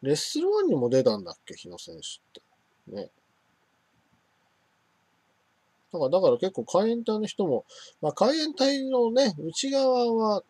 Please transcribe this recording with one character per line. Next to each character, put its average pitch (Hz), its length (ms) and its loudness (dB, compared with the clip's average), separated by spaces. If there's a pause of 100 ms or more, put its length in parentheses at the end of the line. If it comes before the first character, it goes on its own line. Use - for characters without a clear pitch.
レ 135 100 0
ッ 151 40 2
ス - 220 -4
ル 359 120 0
ワ 427 120 2
ン 392 40 2
に 262 80 2
も 120 160 0
出 131 120 4
た 117 140 4
ん 98 80 -10
だ 85 80 -16
っ - 120 -20
け、 - 100 -18
日 - 160 -20
野 87 80 -16
選 82 180 -18
手 80 40 -20
っ - 420 -18
て。 - 0 - (520)
ね。 101 160 -10 (2750)
な 175 60 -6
ん 156 40 2
か、 135 80 2
だ 180 100 4
か 170 100 6
ら 120 60 6
結 185 160 -2
構 - 140 -6
海 208 240 2
援 233 120 -2
隊 214 160 -2
の 214 80 -4
人 196 200 -2
も、 123 180 0 (380)
ま 151 80 0
あ、 - 20 -6
海 269 260 2
援 311 160 -4
隊 269 340 0
の 247 220 0
ね、 240 280 2
内 160 320 -6
側 254 420 2
は 214 380 0